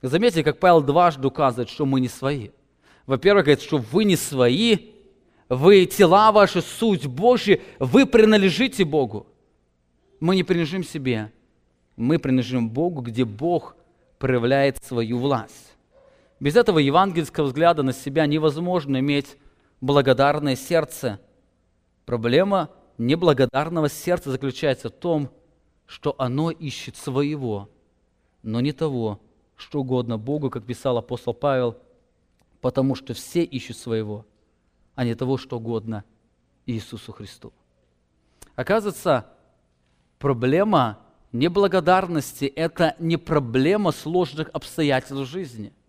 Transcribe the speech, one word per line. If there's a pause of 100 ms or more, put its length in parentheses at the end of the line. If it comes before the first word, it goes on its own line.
Заметьте,
как
Павел
дважды
указывает,
что
мы
не
свои. (560)
Во-первых,
говорит,
что
вы
не
свои, (720)
вы,
тела
ваши,
суть
Божья, (200)
вы
принадлежите
Богу. (920)
Мы
не
принадлежим
себе, (640)
мы
принадлежим
Богу,
где
Бог (420)
проявляет
свою
власть. (640)
Без
этого
евангельского
взгляда
на
себя
невозможно
иметь (420)
благодарное
сердце. (840)
Проблема (300)
неблагодарного
сердца
заключается
в
том, (560)
что
оно
ищет
своего, (720)
но
не
того, (380)
что
угодно
Богу,
как
писал
апостол
Павел, (800)
«Потому
что
все
ищут
своего, (720)
а
не
того,
что
угодно (640)
Иисусу
Христу». (1040)
Оказывается, (920)
проблема (320)
неблагодарности — (120)
это
не
проблема
сложных
обстоятельств
жизни. (160)